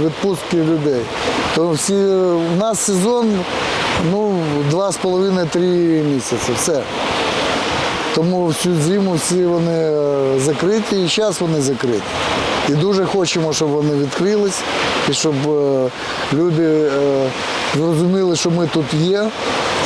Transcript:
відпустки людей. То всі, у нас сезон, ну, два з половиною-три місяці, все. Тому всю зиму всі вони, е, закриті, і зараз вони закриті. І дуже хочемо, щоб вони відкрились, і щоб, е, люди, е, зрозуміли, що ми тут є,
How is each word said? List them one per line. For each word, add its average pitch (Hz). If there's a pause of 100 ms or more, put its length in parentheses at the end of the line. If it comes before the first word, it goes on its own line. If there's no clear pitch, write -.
відпустки 175
людей. 151 (540)
То 170
всі, 165
у 185
нас 214
сезон, 214 (720)
ну, 208 (360)
два 185
з -
половиною-три 185 (420)
місяці, 127
все. 143 (1300)
Тому 175
всю 175
зиму 185
всі 175
вони, 170
е, 143
закриті, 180
і -
зараз 214
вони 160
закриті. 123 (680)
І -
дуже 190
хочемо, 165
щоб 156
вони 147
відкрились, 185 (480)
і 143
щоб, 151 (120)
е, 139 (460)
люди, 165
е, 143 (460)
зрозуміли, 175
що 170
ми 170
тут 156
є, 180 (640)